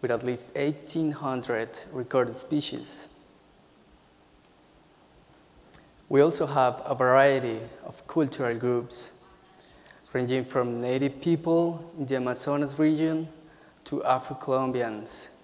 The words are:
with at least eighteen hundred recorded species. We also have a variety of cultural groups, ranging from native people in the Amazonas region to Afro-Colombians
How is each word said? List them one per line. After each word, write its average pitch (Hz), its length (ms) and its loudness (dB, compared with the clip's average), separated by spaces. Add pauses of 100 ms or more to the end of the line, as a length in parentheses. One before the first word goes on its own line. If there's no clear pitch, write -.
with 123 80 -2
at 120 140 0
least 123 320 -4
eighteen 151 560 -2
hundred 127 560 -4 (240)
recorded 123 420 0
species. - 760 -6 (3000)
We 139 120 6
also 165 260 4
have 135 380 2
a 131 120 -2
variety 127 640 4 (260)
of - 220 -16
cultural 127 500 0
groups, 123 540 -2 (1000)
ranging 127 340 0
from 120 340 -2
native 135 400 0
people 170 760 0
in 143 100 -4
the 135 100 0
Amazonas 131 600 -2
region 156 520 2 (560)
to 143 180 -4
Afro-Colombians 127 1300 -2 (160)